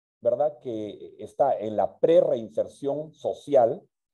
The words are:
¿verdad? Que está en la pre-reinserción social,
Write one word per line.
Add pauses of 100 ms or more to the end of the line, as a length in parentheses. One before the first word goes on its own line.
(220)
¿verdad?
Que
está
en
la
pre-reinserción
social, (320)